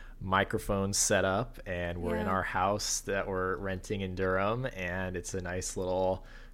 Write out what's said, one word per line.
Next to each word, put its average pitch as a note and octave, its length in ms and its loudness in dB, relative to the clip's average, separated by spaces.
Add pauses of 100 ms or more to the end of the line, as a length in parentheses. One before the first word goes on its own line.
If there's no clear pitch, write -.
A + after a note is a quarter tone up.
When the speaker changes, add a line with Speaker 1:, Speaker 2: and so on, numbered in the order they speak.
(220)
Speaker 1:
microphone G2 720 2
set F#2+ 320 4
up, G#2 400 0
and F2 360 -2
we're F2 160 0
in F2 80 0
Speaker 2:
Yeah. F#2+ 60 0
Speaker 1:
our F#2+ 120 2
house G2 580 0
that G2 260 0
we're F#2 300 0
renting G2 440 -4
in F#2 120 -2
Durham, F#2+ 520 2 (100)
and F#2 400 -2
it's - 180 -6
a F#2 80 -2
nice F2+ 360 -4
little F#2 480 2 (280)